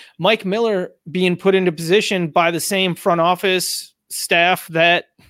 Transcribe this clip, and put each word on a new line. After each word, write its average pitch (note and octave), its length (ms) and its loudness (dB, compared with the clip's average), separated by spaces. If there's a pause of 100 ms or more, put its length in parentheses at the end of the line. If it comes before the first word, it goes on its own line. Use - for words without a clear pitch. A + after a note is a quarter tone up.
(180)
Mike G3+ 280 0
Miller G3+ 460 -2 (200)
being F3+ 240 0
put F#3+ 200 2
into F3+ 180 2
position F3 560 0
by E3+ 220 2
the E3+ 100 -4
same F#3+ 340 -2
front E3+ 240 0
office F3+ 760 -2 (160)
staff F3 580 0
that E3+ 400 2 (220)